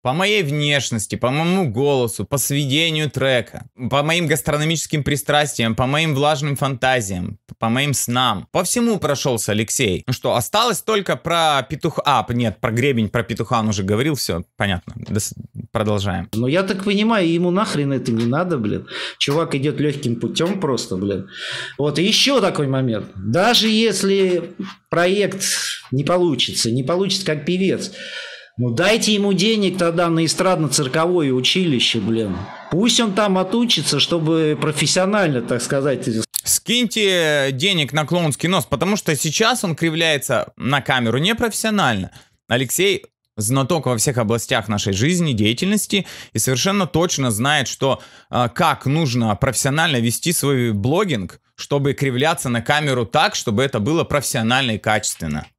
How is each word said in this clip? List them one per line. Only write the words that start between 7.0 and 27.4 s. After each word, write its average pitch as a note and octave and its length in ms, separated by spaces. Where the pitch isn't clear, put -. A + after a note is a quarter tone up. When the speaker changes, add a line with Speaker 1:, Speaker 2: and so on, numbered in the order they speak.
Speaker 1:
по A2+ 120
моим C3+ 240
снам. A#2+ 580
По F3 140
всему A#3 340
прошёлся C3+ 540
Алексей. G#2+ 520
Ну B2+ 60
что, A#2 240
осталось G#3 460
только G3+ 340
про D#3 540
петуха... D#3 360
А, B2+ 280
нет, A#2 260
про A#2 120
гребень, A#2 360
про A#2 160
петуха A2+ 380
он G#2+ 80
уже G2+ 140
говорил, A#2 320
всё, F2+ 280
понятно. G2 360
До A2 140
с-, - 120
продолжаем. G2+ 640
Speaker 2:
Ну, A#2+ 140
я F3 160
так F#3+ 200
понимаю, G3+ 460
ему E3+ 200
нахрен D#3+ 440
это B2+ 180
не A2+ 140
надо, D#3 320
блин. G2+ 280
Чувак C#3+ 360
идёт C#3 240
лёгким C#3+ 400
путём E3 400
просто, B2+ 380
блин. F#2+ 300
Вот, D3 200
и E3 60
ещё B3+ 380
такой E3 260
момент. C3 380
Даже F#3 540
если G3 840
проект F#3 540
не C3+ 120
получится, D3+ 680
не B2+ 120
получится F#3 420
как D#3 200